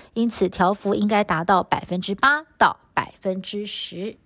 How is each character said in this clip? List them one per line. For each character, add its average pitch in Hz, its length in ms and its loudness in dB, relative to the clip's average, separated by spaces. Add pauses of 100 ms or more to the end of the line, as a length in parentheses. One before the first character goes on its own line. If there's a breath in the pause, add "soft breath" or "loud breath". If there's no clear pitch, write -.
(140 loud breath)
因 226 160 0
此 190 180 0
调 185 260 2
幅 202 200 -2
应 208 140 0
该 208 160 2
达 165 180 -2
到 185 220 4
百 - 160 -2
分 180 200 -6
之 196 140 -6
八 294 280 2 (140)
到 196 200 4 (180)
百 - 240 -4
分 185 240 -4
之 208 240 -8
十。 190 600 -10